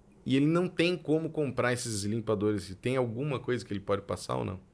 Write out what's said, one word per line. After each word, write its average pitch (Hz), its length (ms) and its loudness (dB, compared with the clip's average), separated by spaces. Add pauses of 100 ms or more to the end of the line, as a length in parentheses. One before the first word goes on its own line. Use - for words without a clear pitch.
(240)
E 127 120 2
ele 139 100 6
não 170 220 4
tem 175 280 2
como 160 340 0
comprar 123 420 0
esses 120 320 -2
limpadores. 104 760 0
Tem 127 160 0
alguma 123 440 -2
coisa 120 240 -2
que - 80 -8
ele 101 80 -2
pode 101 220 0
passar - 340 -4
ou 65 80 -2
não? 92 140 -4 (160)